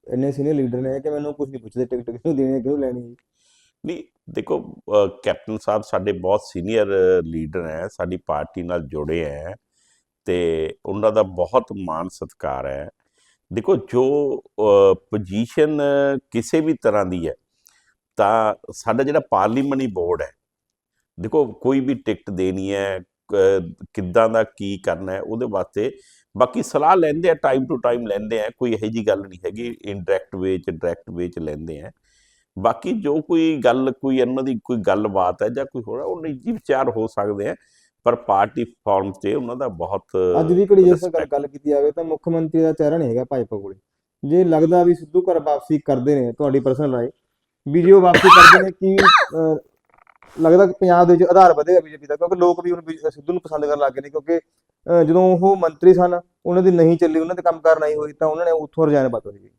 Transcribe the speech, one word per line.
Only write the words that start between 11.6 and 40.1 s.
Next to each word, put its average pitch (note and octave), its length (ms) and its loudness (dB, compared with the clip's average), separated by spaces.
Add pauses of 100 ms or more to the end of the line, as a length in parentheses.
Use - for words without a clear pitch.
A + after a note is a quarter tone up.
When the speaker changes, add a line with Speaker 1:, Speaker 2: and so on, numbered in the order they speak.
Speaker 2:
ਮਾਣ E2 240 -8
ਸਤਿਕਾਰ C#2 580 -10
ਹੈ। C#2 220 -10 (640)
ਦੇਖੋ, A#2 240 0
ਜੋ, C3+ 600 -2 (220)
ਅਹ, G2 360 6
ਪੋਜੀਸ਼ਨ A2+ 840 -2 (500)
ਕਿਸੇ A#2 300 -2
ਵੀ D#3 220 -2
ਤਰ੍ਹਾਂ G#2 240 2
ਦੀ F2+ 220 -6
ਹੈ, C#2+ 60 -8 (840)
ਤਾਂ G#2+ 380 2 (180)
ਸਾਡਾ A#2 320 -2
ਜਿਹੜਾ D3 160 0 (100)
ਪਾਰਲੀਮੈਂਟਰੀ C3 560 0
ਬੋਰਡ F2 360 -4
ਹੈ, C#2 80 -10 (920)
ਦੇਖੋ, A2+ 320 -2
ਕੋਈ C3+ 280 -2
ਵੀ C3 140 -4
ਟਿਕਟ G#2+ 360 -8
ਦੇਣੀ F#2+ 440 -4
ਹੈ, G2 260 -4 (280)
ਕ-, F#2+ 460 0 (200)
ਕਿੱਦਾਂ G#2 340 0
ਦਾ A2+ 160 0
ਕੀ G2 340 -10
ਕਰਨਾ F#2 340 -6
ਹੈ, F#2+ 80 -8
ਉਹਦੇ A#2 280 -8
ਵਾਸਤੇ G2+ 480 -6 (400)
ਬਾਕੀ B2 260 -2
ਸਲਾਹ D#3 340 0
ਲੈਂਦੇ E3 340 0
ਆ, - 20 2
time C3+ 300 0
to C3 140 -6
time A#2+ 300 -2
ਲੈਂਦੇ G#2+ 340 -4
ਆ, G#2+ 180 -6
ਕੋਈ A#2+ 140 -2
ਇਹੋ A2 180 -4
ਜਿਹੀ A2+ 160 -4
ਗੱਲ G2 140 2
ਨਹੀਂ F#2 240 -16
ਹੈਗੀ, A2+ 320 -10 (140)
indirect F#2+ 540 -6
way F#2 140 -2
'ਚ, E2+ 120 -8
ਡਾਇਰੈਕਟ E2+ 400 -8
way F2 180 -8
'ਚ F2 100 -12
ਲੈਂਦੇ D#2 420 -12
ਆ। D2 100 -18 (680)
ਬਾਕੀ A#2 420 -4
ਜੋ C#3+ 200 -2
ਕੋਈ D#3+ 440 -2
ਗੱਲ, C3 280 0 (100)
ਕੋਈ C3 160 -2
ਇਹਨਾਂ B2+ 240 -2
ਦੀ C3 220 -6
ਕੋਈ B2+ 120 -4
ਗੱਲਬਾਤ G2 640 -2
ਹੈ G#2 60 -2
ਜਾਂ C3+ 160 -6
ਕੋਈ C3 240 -12
ਹੋਰ A#2 120 -10
ਹੈ, D3 40 -10
ਉਹ F#3 160 -8
ਨਿੱਜੀ D3+ 320 -10
ਵਿਚਾਰ C3+ 380 -2
ਹੋ A2 160 -4
ਸਕਦੇ G#2 420 -6
ਆ, F3 60 -8 (500)
ਪਰ A#2 100 2
ਪਾਰਟੀ G#2+ 500 0
ਫਾਰਮ G2 460 -2
'ਤੇ - 240 -6
ਉਹਨਾਂ B2 220 -6
ਦਾ C3 120 -8
ਬਹੁਤ F2 340 -8 (380)